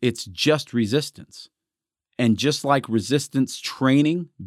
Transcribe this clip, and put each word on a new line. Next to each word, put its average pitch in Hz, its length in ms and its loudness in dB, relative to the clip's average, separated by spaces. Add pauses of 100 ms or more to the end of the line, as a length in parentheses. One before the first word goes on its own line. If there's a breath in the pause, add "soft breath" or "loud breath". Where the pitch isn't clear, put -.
It's 120 240 0
just 143 480 0
resistance. - 760 -4 (680)
And 113 200 2
just 143 260 -2
like 139 240 0
resistance 131 680 -2
training 147 720 2 (160)